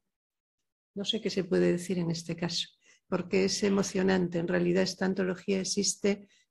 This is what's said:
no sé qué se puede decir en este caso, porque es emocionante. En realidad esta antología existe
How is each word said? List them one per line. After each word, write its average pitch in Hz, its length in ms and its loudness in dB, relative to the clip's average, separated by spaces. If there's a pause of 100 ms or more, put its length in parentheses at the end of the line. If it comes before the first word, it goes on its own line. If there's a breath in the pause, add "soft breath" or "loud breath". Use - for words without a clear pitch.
(960)
no 202 120 -6
sé 220 160 -2
qué 190 80 0
se 185 140 0
puede 180 280 4
decir 175 260 -2
en 170 120 0
este 165 260 -6
caso, - 320 -4 (400 soft breath)
porque 190 380 0
es 190 160 -2
emocionante. 190 760 2
En 175 80 -4
realidad 180 340 2
esta - 240 -2
antología 185 540 -2
existe 202 680 -2 (240 loud breath)